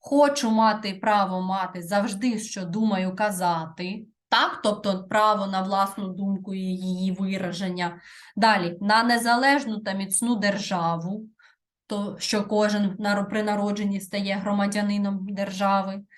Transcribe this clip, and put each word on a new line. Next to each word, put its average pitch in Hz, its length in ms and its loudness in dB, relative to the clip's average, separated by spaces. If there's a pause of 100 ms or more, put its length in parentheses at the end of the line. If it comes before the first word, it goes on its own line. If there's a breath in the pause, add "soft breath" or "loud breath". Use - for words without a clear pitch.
Хочу 285 420 4
мати 214 440 2
право 190 480 2
мати 185 400 -4
завжди, 202 560 0
що 202 260 -8
думаю, 185 520 0
казати. 180 880 -2 (220)
Так? 285 340 2
Тобто 202 420 -2
право 214 420 2
на 190 160 -2
власну 196 460 -2
думку 196 460 -4
і 190 60 -6
її 185 520 -2
вираження. 180 880 -4 (360 loud breath)
Далі. 196 440 4
На 214 220 4
незалежну 240 800 2
та 196 120 -6
міцну 196 440 0
державу, 190 920 -2 (600 soft breath)
то, 208 320 -6
що 208 260 0
кожен 208 540 2
наро-, 202 300 0
при 214 140 -2
народженні 202 580 0
стає 196 340 -4
громадянином 202 920 0
держави. 196 760 -2 (120)